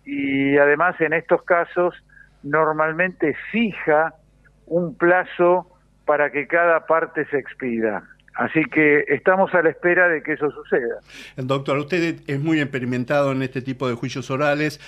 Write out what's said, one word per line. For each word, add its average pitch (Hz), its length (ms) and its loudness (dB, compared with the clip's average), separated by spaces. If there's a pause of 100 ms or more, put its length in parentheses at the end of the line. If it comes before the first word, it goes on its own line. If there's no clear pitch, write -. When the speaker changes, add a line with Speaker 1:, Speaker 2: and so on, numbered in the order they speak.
Speaker 1:
y 139 540 0
además 147 420 4
en 156 140 0
estos 165 300 0
casos 175 520 0 (460)
normalmente 156 920 0 (160)
fija 160 640 0 (500)
un 170 300 -2
plazo 175 720 2 (380)
para 147 260 2
que 143 160 -4
cada 170 380 2
parte 160 400 0
se 147 120 -4
expida. 113 680 -4 (360)
Así 120 320 0
que 151 380 4
estamos 185 440 0
a 180 80 4
la 160 80 4
espera 175 380 2
de 160 160 -2
que 151 100 -4
eso 147 180 -2
suceda. 123 500 -4 (340)
Speaker 2:
Doctor, 135 420 -4
usted 151 480 -4
es 139 140 -4
muy 156 220 0
experimentado 135 720 -2
en 131 80 -2
este 131 200 -6
tipo 127 280 -6
de 120 60 -2
juicios 127 360 -8
orales. 147 560 -2